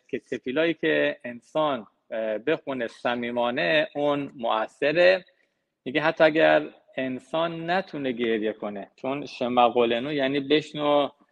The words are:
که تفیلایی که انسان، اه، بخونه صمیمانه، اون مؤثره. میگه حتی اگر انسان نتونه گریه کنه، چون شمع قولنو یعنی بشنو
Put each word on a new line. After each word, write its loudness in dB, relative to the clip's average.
که -6
تفیلایی -4
که 0
انسان، -4
اه، -4
بخونه -4
صمیمانه، -2
اون -2
مؤثره. 2
میگه -4
حتی 4
اگر 4
انسان -4
نتونه -2
گریه 0
کنه، -10
چون -6
شمع 2
قولنو 2
یعنی 0
بشنو 0